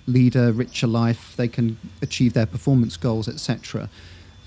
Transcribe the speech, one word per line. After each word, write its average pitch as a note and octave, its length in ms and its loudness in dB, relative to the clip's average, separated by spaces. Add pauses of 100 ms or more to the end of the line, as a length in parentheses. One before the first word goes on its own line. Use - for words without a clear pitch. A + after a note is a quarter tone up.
lead B2+ 300 4
a A#2+ 160 4
richer B2 340 -2
life, A#2 500 0
they B2 120 0
can A2+ 300 -2 (240)
achieve B2+ 320 0
their A2+ 120 2
performance B2 520 0
goals, A2 300 -2
et C3 120 -10
cetera. A2 480 -6 (580)